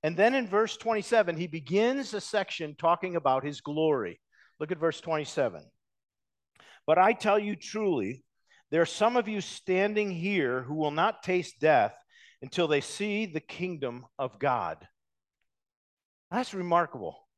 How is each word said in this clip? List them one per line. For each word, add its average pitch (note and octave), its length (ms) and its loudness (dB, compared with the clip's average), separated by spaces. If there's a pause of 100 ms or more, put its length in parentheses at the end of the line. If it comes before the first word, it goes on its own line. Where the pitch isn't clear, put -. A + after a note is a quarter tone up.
And D#3+ 140 0
then A3 160 6
in C4 140 0
verse G#3 300 0
twenty-seven, G#3+ 600 2
he F3 80 -4
begins G3+ 720 0
a G3 60 -4
section E3+ 540 -4
talking E3+ 400 0
about C3+ 280 2
his C#3+ 180 -6
glory. C#3+ 580 0 (400)
Look D#3 120 -6
at E3 80 -6
verse D#3+ 200 -2
twenty-seven. C#3 640 -2 (1200)
"But D#3+ 100 6
I F#3+ 160 6
tell G#3+ 240 2
you G#3 180 -2
truly, D3+ 680 -2 (480)
there E3 100 4
are E3 60 4
some A#3 280 2
of A3+ 120 2
you G#3 140 -4
standing G3+ 680 0
here E3 540 -2
who C3+ 100 -8
will D#3 160 0
not E3 320 0
taste F3+ 380 -4
death C3 340 4 (480)
until D#3+ 260 -2
they D3 140 2
see G#3 460 -4
the D#3 140 -6
kingdom C#3 680 -8 (100)
of B2+ 220 -6
God." A2 480 -2 (1400)
That's A#3+ 240 -4
remarkable. E3+ 720 -2 (100)